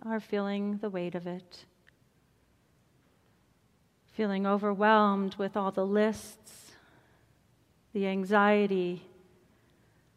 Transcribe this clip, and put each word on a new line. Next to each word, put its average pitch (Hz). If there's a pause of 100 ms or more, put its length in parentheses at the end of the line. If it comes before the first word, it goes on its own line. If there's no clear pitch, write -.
are 220
feeling 202
the 208
weight 175
of 175
it, 180 (2500)
feeling 196
overwhelmed 202
with 196
all 196
the 190
lists, - (1200)
the 196
anxiety 190 (1080)